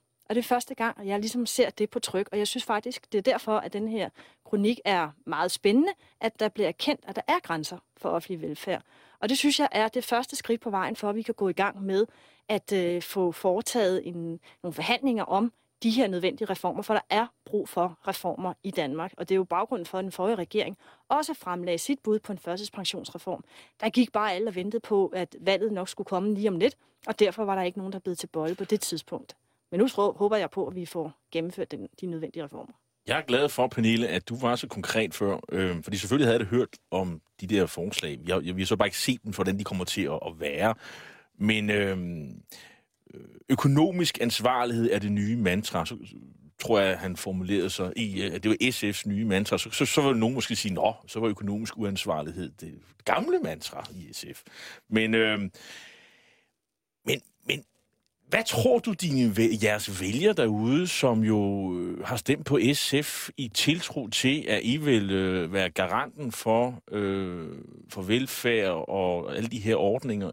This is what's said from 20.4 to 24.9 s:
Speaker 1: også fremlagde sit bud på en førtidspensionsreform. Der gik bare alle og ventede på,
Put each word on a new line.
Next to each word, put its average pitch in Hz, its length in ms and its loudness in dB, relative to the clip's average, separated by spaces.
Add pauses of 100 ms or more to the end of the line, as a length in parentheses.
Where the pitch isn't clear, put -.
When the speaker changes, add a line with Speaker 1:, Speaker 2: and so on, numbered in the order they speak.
Speaker 1:
også 302 260 0
fremlagde 175 440 -4
sit 269 200 -4
bud 214 200 0
på 214 140 -10
en 185 60 -10
førtidspensionsreform. 185 1080 -8 (360)
Der 214 80 0
gik 233 240 2
bare 208 220 2
alle 208 160 -2
og 185 40 -6
ventede 202 260 -4
på, 196 260 2